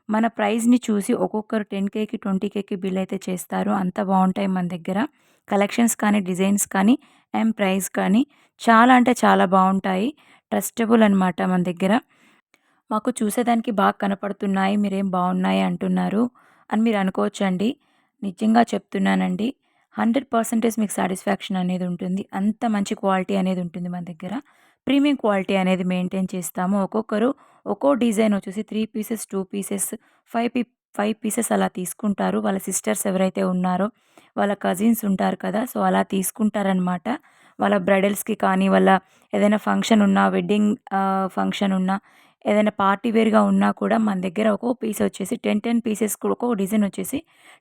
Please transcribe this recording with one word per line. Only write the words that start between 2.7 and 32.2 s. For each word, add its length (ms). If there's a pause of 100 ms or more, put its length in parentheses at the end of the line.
బిల్ 220
అయితే 240
చేస్తారు. 520
అంత 280
బాగుంటాయి 460
మన 200
దగ్గర 300 (500)
కలెక్షన్స్ 480
కానీ, 240
డిజైన్స్ 460
కానీ, 280 (400)
and 200
ప్రైస్ 360
కానీ 320 (380)
చాలా 340
అంటే 200
చాలా 320
బాగుంటాయి. 640 (440)
ట్రస్టబుల్ 500
అనమాట 400
మన 200
దగ్గర. 300 (1000)
"మాకు 240
చూసేదానికి 580
బాగా 260
కనపడుతున్నాయి, 800
మీరేం 340
బాగున్నాయి 520
అంటున్నారు" 600 (480)
అని 120
మీరు 160
అనుకోవచ్చండి. 720 (540)
నిజంగా 420
చెప్తున్నానండి, 840 (460)
హండ్రెడ్ 360
పర్సెంటేజ్ 480
మీకు 160
సాటిస్ఫాక్షన్ 600
అనేది 300
ఉంటుంది. 360 (100)
అంత 340
మంచి 280
క్వాలిటీ 420
అనేది 240
ఉంటుంది 280
మన 160
దగ్గర. 300 (520)
ప్రీమియం 300
క్వాలిటీ 400
అనేది 280
మెయింటైన్ 460
చేస్తాము. 520
ఒక్కొక్కరు 480 (360)
ఒక్కో 280
డిజైన్ 400
వచ్చేసి 280
త్రీ 240
పీసెస్, 400
టూ 180
పీసెస్, 460 (400)
ఫైవ్ 200
పీ-, 140 (300)
ఫైవ్ 200
పీసెస్ 380
అలా 160
తీసుకుంటారు. 720